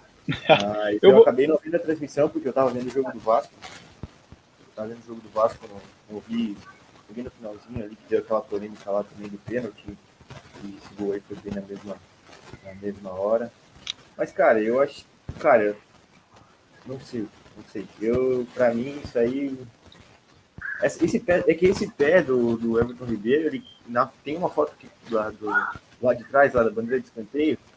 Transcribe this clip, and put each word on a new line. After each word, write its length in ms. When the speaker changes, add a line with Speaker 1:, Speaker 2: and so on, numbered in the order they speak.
Speaker 1:
<laughs> 0
Speaker 2:
Mas 760
Speaker 1:
Eu 60
Speaker 2:
eu 40
Speaker 1:
vou 80
Speaker 2:
acabei 260
não 160
vendo 120
a 40
transmissão, 500
porque 180
eu 60
tava 180
vendo 160
o 40
jogo 200
do 80
Vasco. 340
Eu 760
tava 120
vendo 160
o 40
jogo 140
do 80
Vasco, 400
não, 460
não 120
vi, 300
eu 60
vi 80
no 80
finalzinho 540
ali, 100
que 140
deu 100
aquela 220
polêmica 480
lá 140
também 260
do 80
pênalti, 460
e 140
esse 200
gol 160
aí 60
foi 240
bem 100
na 80
mesma, 340
na 120
mesma 360
hora. 400
Mas, 140
cara, 300
eu 180
acho, 240
cara, 360
não 160
sei, 200
não 140
sei. 140
Eu, 520
pra 200
mim, 300
isso 160
aí, 380
esse, 220
esse 160
pé, 260
é 80
que 120
esse 260
pé 300
do, 360
do 220
Everton 260
Ribeiro, 420
ele 160
na, 180
tem 140
uma 120
foto 300
que, 80
do, 100
do, 140
do 40
lado 160
de 60
trás, 300
lá 100
da 80
bandeira 300
de 60
escanteio, 500